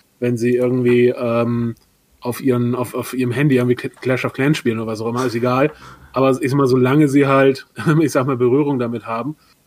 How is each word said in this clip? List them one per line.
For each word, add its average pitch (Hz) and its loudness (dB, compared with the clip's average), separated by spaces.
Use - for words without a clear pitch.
wenn 123 -2
sie 117 0
irgendwie, 123 2
ähm, 117 -2
auf 120 -8
ihren, 120 0
auf, - -6
auf 123 -8
ihrem 127 -4
Handy 135 2
irgendwie 123 2
Cl-, - -12
Clash 123 -2
of 120 -6
Clans 143 0
spielen 113 -4
oder 113 -6
was 110 -6
auch 113 -4
immer, 120 -4
ist 117 -4
egal. 123 0
Aber 135 2
ich 131 -2
sag 139 0
mal, 139 2
solange 131 4
sie 139 4
halt, 135 2
<laughs> 160 4
ich 147 0
sag 131 0
mal, 139 -2
Berührung 131 2
damit 117 -6
haben 117 -8